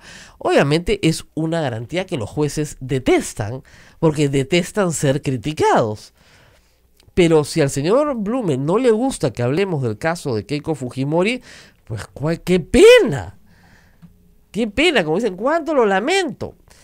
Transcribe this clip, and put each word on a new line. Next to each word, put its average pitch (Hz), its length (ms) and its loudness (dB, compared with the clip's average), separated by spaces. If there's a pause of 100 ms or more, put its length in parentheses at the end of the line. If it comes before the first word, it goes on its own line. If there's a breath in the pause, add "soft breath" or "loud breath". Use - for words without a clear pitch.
(380 loud breath)
Obviamente 175 680 2
es - 260 -2
una 165 280 -2
garantía 127 440 -4
que 175 120 -8
los 104 120 -6
jueces 147 500 -4
detestan, 131 840 -2 (360 soft breath)
porque 151 300 2
detestan 170 640 0
ser 143 300 0
criticados. 143 920 -2 (1000 soft breath)
Pero 160 320 4
si 160 160 -2
al 139 100 2
señor 240 440 0
Blume 208 420 -2
no 151 200 0
le 254 140 2
gusta 220 420 -2
que - 80 -6
hablemos 156 400 -2
del 110 160 -4
caso 160 380 -4
de 104 100 -4
Keiko 147 300 -6
Fujimori, 147 680 -2 (440 loud breath)
pues 110 280 -10
cuál, 160 280 -4
qué 180 180 0
pena. 254 800 6 (1120 soft breath)
Qué 226 160 -2
pena, 262 360 2
como 156 140 0
dicen, 214 180 -2
cuánto 285 380 -2
lo 240 140 4
lamento. 220 680 -2 (300 soft breath)